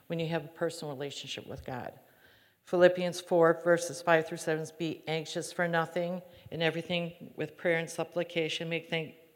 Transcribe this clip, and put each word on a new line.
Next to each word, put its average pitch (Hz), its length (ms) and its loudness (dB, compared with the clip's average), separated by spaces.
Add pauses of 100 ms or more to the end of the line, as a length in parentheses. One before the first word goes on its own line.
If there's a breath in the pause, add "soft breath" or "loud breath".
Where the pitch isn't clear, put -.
when 170 100 -4
you 165 100 -2
have 165 160 -2
a 147 40 -12
personal 160 460 -6
relationship 139 520 -10
with - 180 -12
God. 123 300 -8 (720 soft breath)
Philippians 180 520 6
four, 165 460 4
verses 170 380 2
five 160 260 4
through 175 80 -8
seven, 160 300 -2 (120)
"Be 160 300 -6
anxious 160 440 -4
for 180 140 0
nothing, 170 540 -2 (300 loud breath)
in 156 100 -6
everything 165 760 -2
with 151 220 -6
prayer 170 220 2
and 165 100 -4
supplication, 165 800 -4
make 165 220 -4
thank-, 160 240 -4 (220)